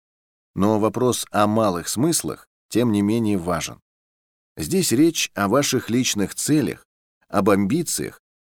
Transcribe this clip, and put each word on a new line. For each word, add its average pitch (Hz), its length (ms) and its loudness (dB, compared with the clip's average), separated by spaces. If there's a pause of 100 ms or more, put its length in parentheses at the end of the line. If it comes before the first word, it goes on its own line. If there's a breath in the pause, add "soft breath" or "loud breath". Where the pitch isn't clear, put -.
(540)
Но 104 260 2
вопрос 110 500 0
о 104 160 2
малых 104 420 0
смыслах, 110 600 -2 (220)
тем 120 200 2
не 101 120 2
менее, 107 340 0
важен. 82 420 -4 (800)
Здесь 151 340 -2
речь 156 440 2
о 101 140 0
ваших 127 420 0
личных 110 440 -2
целях, 139 520 -2 (420)
об 101 220 2
амбициях 101 720 -2 (240)